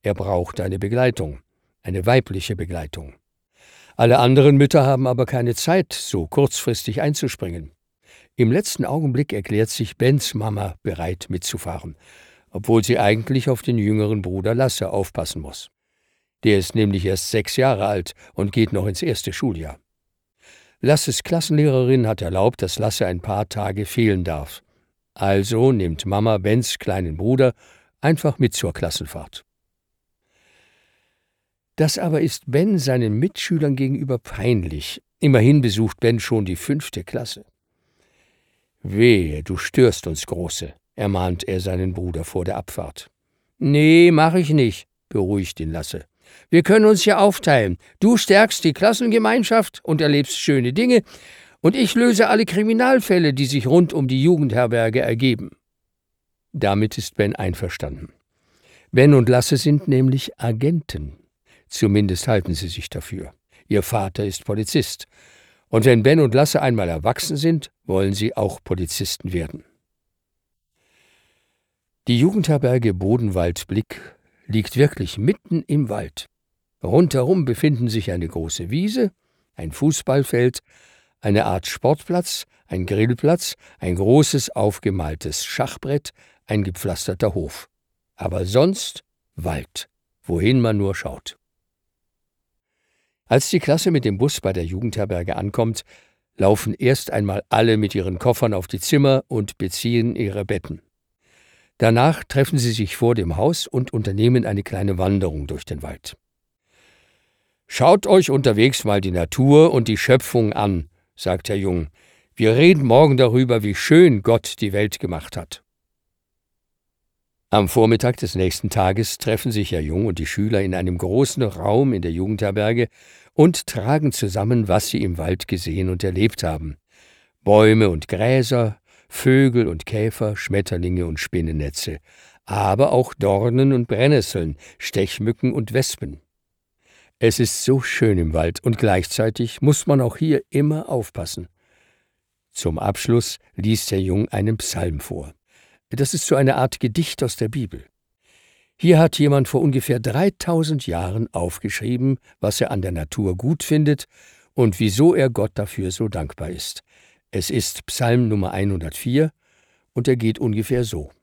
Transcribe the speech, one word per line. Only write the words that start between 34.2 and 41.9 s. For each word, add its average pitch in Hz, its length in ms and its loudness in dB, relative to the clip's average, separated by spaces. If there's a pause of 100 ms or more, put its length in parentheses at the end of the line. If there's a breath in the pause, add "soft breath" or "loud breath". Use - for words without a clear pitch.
Immerhin 135 440 6
besucht 107 380 -2
Ben 117 200 2
schon 107 240 -2
die 92 120 -4
fünfte - 460 -6
Klasse. 110 440 -10 (1400)
"Wehe, 95 600 2
du 90 140 -6
störst - 500 2
uns, 80 200 -8
Große", 85 480 -8 (220)
ermahnt 92 520 -2
er 95 120 -4
seinen 92 340 -4